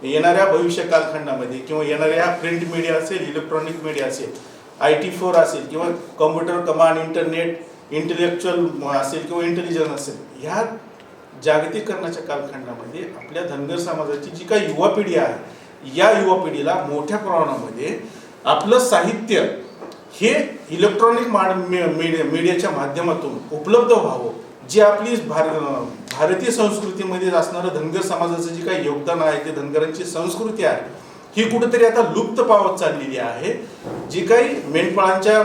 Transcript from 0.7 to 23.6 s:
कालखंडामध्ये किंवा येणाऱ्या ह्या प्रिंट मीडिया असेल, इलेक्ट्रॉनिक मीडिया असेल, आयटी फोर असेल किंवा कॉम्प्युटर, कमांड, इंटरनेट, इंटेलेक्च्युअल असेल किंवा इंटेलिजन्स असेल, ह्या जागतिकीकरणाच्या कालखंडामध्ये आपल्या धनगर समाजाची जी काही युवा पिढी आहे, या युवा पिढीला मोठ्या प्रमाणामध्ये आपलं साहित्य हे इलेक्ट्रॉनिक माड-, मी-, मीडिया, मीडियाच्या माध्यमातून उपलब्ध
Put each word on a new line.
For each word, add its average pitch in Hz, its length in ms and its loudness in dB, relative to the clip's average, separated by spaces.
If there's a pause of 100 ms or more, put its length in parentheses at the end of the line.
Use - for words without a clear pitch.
कालखंडामध्ये 135 760 -2
किंवा 151 240 -4
येणाऱ्या 156 400 2
ह्या 175 120 0
प्रिंट 170 400 -4
मीडिया 165 200 0
असेल, 165 220 -2
इलेक्ट्रॉनिक 156 640 -6
मीडिया 143 240 -4
असेल, - 520 -10 (220)
आयटी 156 280 2
फोर 180 260 -2
असेल 147 260 4
किंवा 156 240 -6 (340)
कॉम्प्युटर, 170 400 0
कमांड, 160 380 4
इंटरनेट, 160 680 -4 (260)
इंटेलेक्च्युअल 170 760 0 (280)
असेल 160 240 -2
किंवा 170 240 -4
इंटेलिजन्स 170 460 0
असेल, - 260 -8 (240)
ह्या 196 380 -4 (680)
जागतिकीकरणाच्या 170 800 -2
कालखंडामध्ये 131 760 -10
आपल्या 165 420 -10
धनगर 147 340 -6
समाजाची 151 520 -4
जी - 160 -14
काही 214 200 2
युवा 170 220 2
पिढी 202 280 0
आहे, 131 180 2 (600)
या 202 260 6
युवा 185 220 4
पिढीला 147 320 -2 (140)
मोठ्या 151 280 -4
प्रमाणामध्ये 147 840 -2 (460)
आपलं 202 340 4
साहित्य 202 640 2 (720)
हे 269 460 0 (100)
इलेक्ट्रॉनिक 214 580 4
माड-, 190 280 2
मी-, 175 400 0
मीडिया, 160 300 0
मीडियाच्या 170 440 0
माध्यमातून 143 640 -2 (180)
उपलब्ध 220 400 4